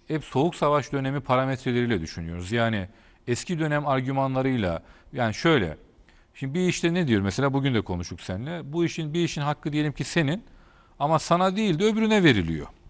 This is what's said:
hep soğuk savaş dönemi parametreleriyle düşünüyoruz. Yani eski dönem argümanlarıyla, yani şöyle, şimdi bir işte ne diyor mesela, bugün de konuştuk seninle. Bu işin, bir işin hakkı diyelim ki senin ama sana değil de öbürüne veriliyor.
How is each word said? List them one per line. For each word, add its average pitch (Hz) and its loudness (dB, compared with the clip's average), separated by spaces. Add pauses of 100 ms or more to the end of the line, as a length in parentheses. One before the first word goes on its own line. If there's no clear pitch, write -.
hep 156 -4
soğuk 156 0
savaş 147 0
dönemi 135 -2
parametreleriyle 123 0
düşünüyoruz. 85 -8
Yani 113 0 (380)
eski 151 -4
dönem 147 -2
argümanlarıyla, 131 0 (300)
yani 117 0
şöyle, 107 2 (580)
şimdi 135 -8
bir 180 0
işte 170 0
ne 175 0
diyor 107 4
mesela, 127 0
bugün 139 0
de 107 2
konuştuk 87 -6
seninle. 139 -8
Bu 170 0
işin, 156 -4
bir 170 2
işin 156 -4
hakkı 147 -2
diyelim 151 0
ki 139 -6
senin 165 0 (540)
ama 151 2
sana 185 2
değil 202 2
de 196 0
öbürüne 214 4
veriliyor. 82 4 (240)